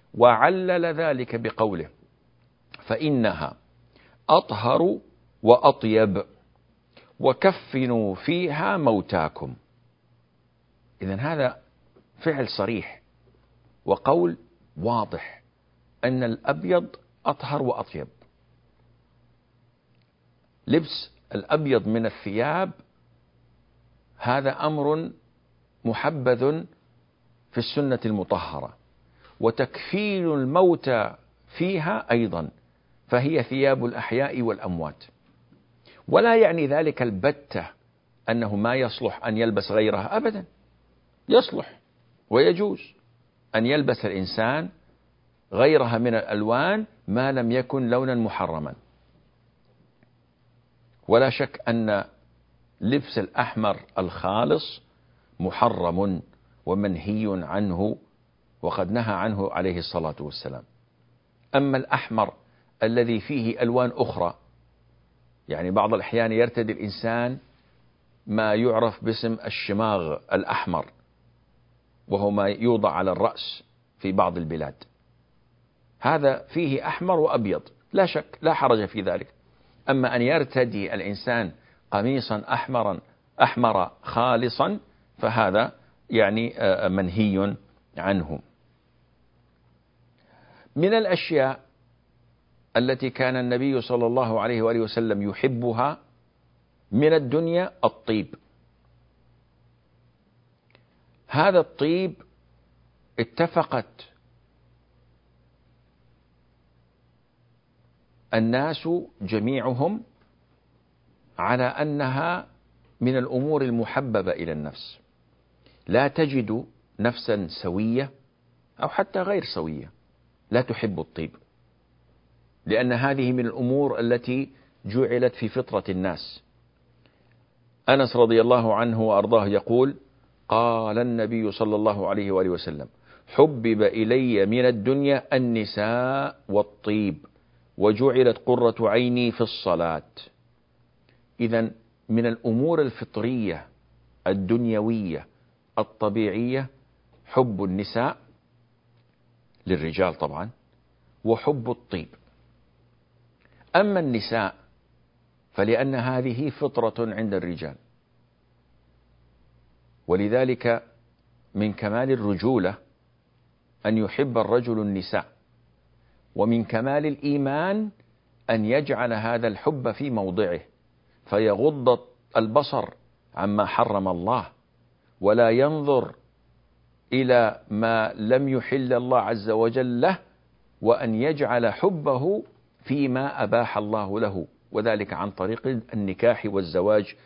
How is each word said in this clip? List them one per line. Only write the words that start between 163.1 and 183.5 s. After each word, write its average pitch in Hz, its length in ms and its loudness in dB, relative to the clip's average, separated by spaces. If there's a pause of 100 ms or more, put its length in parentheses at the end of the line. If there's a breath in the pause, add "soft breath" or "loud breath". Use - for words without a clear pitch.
أن 110 120 2
يحب 117 400 -2
الرجل 113 420 0
النساء، 98 460 -4 (1120)
ومن 117 280 2
كمال 135 420 -2
الإيمان 147 840 -2 (600)
أن 110 160 0
يجعل 123 480 0
هذا 113 340 -2
الحب 120 440 -2
في 143 180 -6
موضعه، 95 500 -2 (640)
فيغض 117 760 2 (380)
البصر 113 520 0 (460)
عما 101 300 0
حرم 101 420 0
الله، 92 420 -2 (720)
ولا 113 280 6
ينظر 139 640 2 (1000)
إلى 123 560 2
ما 110 440 0
لم 127 360 0
يحل 131 440 -2
الله 123 260 2
عز 107 300 -2
وجل 120 520 0
له، 180 180 0 (600)
وأن 113 340 2
يجعل 120 580 0
حبه 160 680 -2 (400)
فيما 131 600 -2
أباح 107 340 0